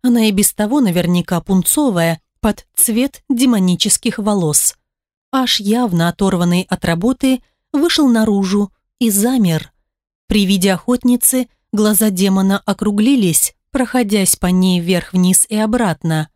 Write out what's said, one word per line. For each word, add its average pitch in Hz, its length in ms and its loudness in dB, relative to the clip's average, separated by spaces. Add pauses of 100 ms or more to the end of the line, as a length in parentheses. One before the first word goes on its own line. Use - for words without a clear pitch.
Она 240 240 2
и 214 60 2
без - 220 0
того 220 280 -2
наверняка 175 600 0
пунцовая 180 800 0 (180)
под - 260 -2 (100)
цвет 240 540 -2
демонических 220 920 0
волос. 196 560 -2 (560)
Аш, 254 280 -2
явно 202 500 0
оторванный 175 600 0
от - 160 -6
работы, 247 560 -2 (300)
вышел 302 360 0
наружу 208 640 0 (280)
и 233 100 0
замер. 202 640 0 (560)
При 208 180 0
виде 190 280 2
охотницы 247 760 0 (240)
глаза 214 380 0
демона 190 560 0
округлились, 208 920 0 (160)
проходясь 220 640 0
по - 120 -4
ней 185 320 2
вверх-вниз 180 720 0
и 220 60 -4
обратно. 202 800 -2